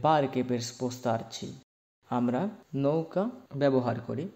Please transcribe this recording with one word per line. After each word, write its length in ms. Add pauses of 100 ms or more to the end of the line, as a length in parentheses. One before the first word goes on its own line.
barche 440
per 20
spostarci। 960 (640)
আমরা 400 (260)
নৌকা 540 (260)
ব্যবহার 460
করি 340